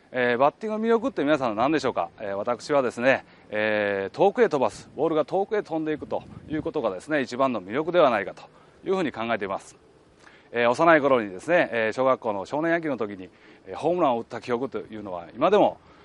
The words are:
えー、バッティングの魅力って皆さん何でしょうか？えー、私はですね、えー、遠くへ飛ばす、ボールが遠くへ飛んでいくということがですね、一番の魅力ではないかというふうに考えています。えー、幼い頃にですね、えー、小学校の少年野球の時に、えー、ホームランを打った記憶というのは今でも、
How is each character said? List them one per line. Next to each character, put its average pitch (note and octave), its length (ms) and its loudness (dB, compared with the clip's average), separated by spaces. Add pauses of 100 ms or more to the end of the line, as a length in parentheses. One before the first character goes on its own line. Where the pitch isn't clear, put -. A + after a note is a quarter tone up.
(120)
え B2 240 2
ー、 - 20 0
バ C#3 120 6
ッ - 20 0
テ - 160 -8
ィ - 20 -4
ン G#3+ 40 -4
グ G#3+ 60 -4
の A3 60 -2
魅 A3+ 40 2
力 A3+ 180 2
っ C4+ 60 -4
て E3 100 -2
皆 D3+ 140 4
さ C3 120 -2
ん G#2 60 -4
何 B2 160 2
で D#3 80 2
し C3 80 -2
ょ A2+ 40 0
う - 20 -2
か？ F2 160 -2 (100)
え G#2 120 -8
ー、 G2 40 -4
私 A2+ 380 -4
は C#3+ 80 4
で A#2 100 0
す - 80 -8
ね、 A#2+ 240 4 (260)
え G#2 600 0
ー、 - 20 -18
遠 F#3+ 200 2
く B3 100 2
へ G3 60 4
飛 D3 120 0
ば A2 80 2
す、 - 280 -16
ボ D3 80 0
ー E3 40 2
ル D#3+ 60 -2
が D3+ 80 2
遠 F#3+ 220 -2
く G#3+ 100 -6
へ G#3 80 -2
飛 E3 160 -6
ん D#3 60 -4
で D#3 80 -2
い D3 40 -6
く - 100 -12
と G#2 160 -6 (260)
い D3+ 80 -4
う D3+ 40 -4
こ E3 120 -6
と D#3 80 -4
が A2+ 80 0
で F#2 100 -4
す - 80 -16
ね、 D3 140 0
一 A#2+ 160 -6
番 C3 160 0
の G2+ 100 -6
魅 F#2+ 80 -12
力 D#3 220 -2
で F3 80 6
は C#3 80 8
な A2+ 100 2
い G2 60 -4
か F2 80 -10
と - 100 -20 (420)
い F3 60 -2
う F#3+ 40 0
ふ F#3+ 40 0
う F#3 60 -2
に A#2 80 -4
考 A#2 200 -4
え A2 40 0
て G2+ 80 -6
い - 20 -4
ま F#2+ 120 -4
す。 - 180 -20 (760)
え A#2+ 160 2
ー、 - 20 4
幼 D#3+ 280 6
い - 20 4
頃 C3 220 4
に G2+ 80 -4
で F#2 100 -12
す - 80 -18
ね、 D#3 240 2
え A2 200 0
ー、 - 20 -2
小 C3 100 -2
学 C3 160 4
校 A2 140 -2
の G2 120 -6
少 C#3+ 160 -4
年 E3 120 0
野 E3+ 80 0
球 D#3 80 -4
の C3 80 -4
時 G#2+ 140 -4
に、 F#2 180 -14 (360)
え F#2 100 -12
ー、 - 20 -8
ホ D#3+ 160 0
ー - 0 -
ム F3+ 80 0
ラ D3 80 4
ン A#2 80 0
を - 20 -4
打 A2 40 -6
っ - 20 -20
た A2+ 160 -12
記 B2 100 -6
憶 A#2+ 160 -2
と A2 120 -8
い G#2+ 180 -12
う G#2 60 -12
の F#2+ 100 -10
は E2+ 200 -10
今 D3 180 2
で G#3 60 8
も、 B2 200 4 (280)